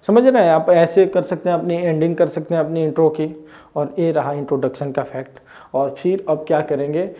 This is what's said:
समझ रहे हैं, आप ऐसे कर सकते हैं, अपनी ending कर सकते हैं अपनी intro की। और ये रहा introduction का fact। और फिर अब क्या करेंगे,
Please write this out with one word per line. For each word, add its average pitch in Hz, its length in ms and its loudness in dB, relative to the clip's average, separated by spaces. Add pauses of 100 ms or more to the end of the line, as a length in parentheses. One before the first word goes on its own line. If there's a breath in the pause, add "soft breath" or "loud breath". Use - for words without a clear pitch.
समझ 240 200 6
रहे 254 160 4
हैं, 165 80 4
आप 160 180 2
ऐसे 170 360 6
कर 185 160 0
सकते 180 280 -4
हैं, 170 80 0
अपनी 170 200 -2
ending 165 380 0
कर 170 120 2
सकते 160 280 -6
हैं 160 60 0
अपनी 160 220 -2
intro 156 260 2
की। 156 380 -6 (280 loud breath)
और 147 240 -4
ये 165 120 0
रहा 143 220 -2
introduction 139 580 -4
का 135 120 -4
fact। - 360 -12 (340 loud breath)
और 139 260 -2
फिर 190 300 -2
अब 156 180 -2
क्या 151 140 2
करेंगे, 147 580 -4